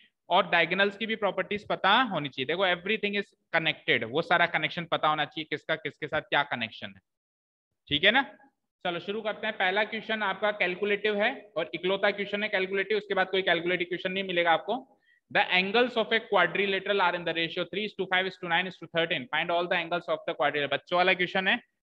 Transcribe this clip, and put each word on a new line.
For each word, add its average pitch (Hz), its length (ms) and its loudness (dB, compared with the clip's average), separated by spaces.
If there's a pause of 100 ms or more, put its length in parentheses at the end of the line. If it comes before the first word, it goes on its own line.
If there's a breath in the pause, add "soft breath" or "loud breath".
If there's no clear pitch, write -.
(300 soft breath)
और 180 200 4
diagonals 190 480 2
की 226 80 -4
भी 220 100 -2
properties 196 520 -4
पता 185 240 2 (100)
होनी 165 280 -2
चाहिए। - 160 -6
देखो, 180 220 0
everything 196 540 -2
is 202 40 -16 (300)
connected, 147 560 0
वो 151 100 0
सारा 170 240 4
connection 165 400 -4
पता 156 220 0
होना 151 180 2
चाहिए, 151 240 -8
किसका 156 260 -4
किसके 151 320 -8
साथ 151 140 -2
क्या 143 220 0
कनेक्शन 113 440 -6
है, 95 120 -20 (880)
ठीक 147 160 0
है 202 80 6
ना। 262 120 2 (640)
चलो 170 120 -2
शुरू 202 220 -6
करते 208 260 -4
हैं। 220 100 -4
पहला 196 260 2
question 220 400 -4
आपका 202 280 0
calculative 202 720 0
है 247 360 -2
और 165 160 -2
इकलौता 190 380 0
question 202 320 -4
है 214 60 -2
calculative, 190 480 0
उसके 196 160 -4
बाद 190 160 2
कोई 190 120 2
calculative 175 460 0
question 180 240 -4
नहीं 196 120 -4
मिलेगा 175 280 2
आपको। 202 480 -2 (340 soft breath)
The 190 140 2
angles 202 440 2
of 220 160 0
a 220 120 2 (140)
quadrilateral 190 680 2
are 175 160 4
in 170 60 -8
the 165 100 -2
ratio 170 300 -2
three 202 220 -6
is 196 160 -10
to 180 120 -2
five 185 120 2
is 180 80 -6
to 175 180 -10
nine 175 160 2
is 180 60 -10
to - 220 -16
thirteen। 165 260 0
Find 156 260 -4
all 175 160 0
the 175 140 0
angles 170 260 -4
of 160 140 -2
the - 160 -6
quadrilateral। 143 400 0
बच्चों 175 240 -2
वाला 190 160 4
question 185 340 0
है, - 320 -2 (120)